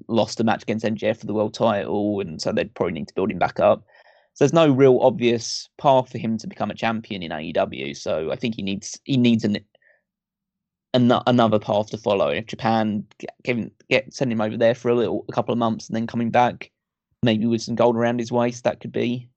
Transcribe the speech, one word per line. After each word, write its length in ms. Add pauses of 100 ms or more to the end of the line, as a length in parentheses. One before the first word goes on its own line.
lost 320
a 40
match 200
against 220
M 100
J 140
F 100
for 80
the 80
world 180
title, 680
and 220
so 100
they'd 220
probably 200
need 140
to 60
build 180
him 60
back 220
up. 240 (540)
So 80
there's 80
no 180
real 300
obvious 680 (120)
path 320
for 80
him 180
to 100
become 220
a 60
champion 480
in 80
A 80
E 140
W. 420
So 360
I 40
think 200
he 60
needs, 420
he 140
needs 260
an, 140 (1400)
an-, 180 (140)
another 320
path 320
to 80
follow. 300
If 180
Japan 580 (140)
g-, 100 (160)
give 140
him, 140 (180)
get, 240
send 180
him 80
over 160
there 200
for 140
a 60
little, 320
a 40
couple 220
of 40
months 300
and 80
then 100
coming 240
back, 400 (540)
maybe 240
with 160
some 100
gold 220
around 240
his 120
waist, 320
that 160
could 120
be 460